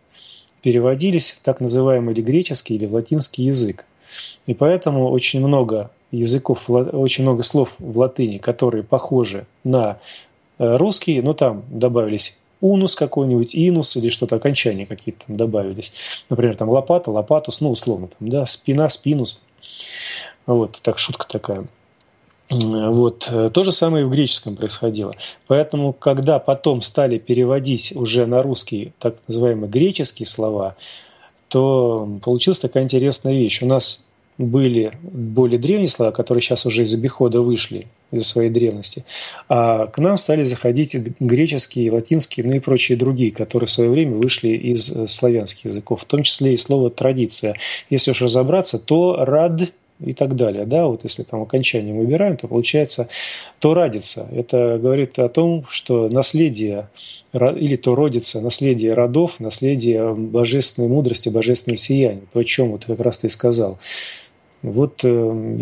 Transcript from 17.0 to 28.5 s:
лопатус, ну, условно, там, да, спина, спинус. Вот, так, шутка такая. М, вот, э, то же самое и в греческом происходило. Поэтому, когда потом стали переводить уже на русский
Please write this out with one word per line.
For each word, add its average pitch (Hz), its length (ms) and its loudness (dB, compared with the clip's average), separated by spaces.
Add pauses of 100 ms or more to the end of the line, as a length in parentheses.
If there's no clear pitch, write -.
лопатус, 151 500 0
ну, 147 100 0
условно, 98 380 -4 (100)
там, 104 80 -8
да, 135 180 0
спина, 143 440 0
спинус. 143 500 -2 (1080)
Вот, 117 360 0
так, - 180 -2
шутка - 280 -6
такая. 98 400 -8 (840)
М, 110 440 0
вот, 120 380 2
э, 113 220 0
то 185 100 4
же 190 80 -2
самое 160 320 2
и 131 40 0
в - 40 -2
греческом 127 440 -2
происходило. 107 580 -6 (340)
Поэтому, 143 460 2
когда 139 460 2
потом 135 420 0
стали 123 380 0
переводить 127 760 0
уже 120 300 2
на 120 160 2
русский 120 580 -4